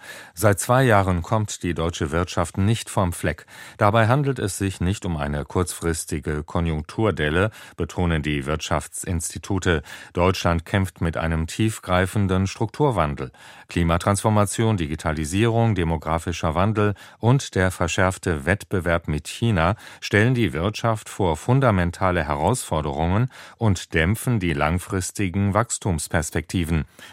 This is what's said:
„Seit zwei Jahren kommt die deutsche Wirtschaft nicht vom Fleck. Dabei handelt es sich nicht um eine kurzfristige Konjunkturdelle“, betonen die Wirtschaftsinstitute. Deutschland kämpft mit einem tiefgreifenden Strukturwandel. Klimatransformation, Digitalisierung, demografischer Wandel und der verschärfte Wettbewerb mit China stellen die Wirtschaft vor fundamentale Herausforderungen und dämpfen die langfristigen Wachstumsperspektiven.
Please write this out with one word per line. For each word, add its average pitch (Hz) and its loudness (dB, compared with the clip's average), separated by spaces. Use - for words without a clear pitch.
„Seit 104 4
zwei 131 4
Jahren 95 4
kommt 107 -4
die 87 0
deutsche 82 -2
Wirtschaft 87 -2
nicht 107 0
vom 90 0
Fleck. - -4
Dabei 107 4
handelt 135 2
es 101 -4
sich 98 -2
nicht 95 -2
um 85 -2
eine 73 -4
kurzfristige 80 -4
Konjunkturdelle“, 85 0
betonen 82 -2
die 73 -2
Wirtschaftsinstitute. 82 -2
Deutschland 87 0
kämpft 95 -2
mit 82 -2
einem 80 -2
tiefgreifenden 95 0
Strukturwandel. 82 -2
Klimatransformation, 104 2
Digitalisierung, 87 0
demografischer 82 -2
Wandel 104 2
und 127 2
der 92 2
verschärfte 90 0
Wettbewerb 85 -2
mit 76 -4
China 101 0
stellen 113 2
die 110 0
Wirtschaft 107 -2
vor 85 0
fundamentale 92 2
Herausforderungen 80 0
und - 0
dämpfen 101 2
die 85 0
langfristigen 90 -2
Wachstumsperspektiven. 85 -2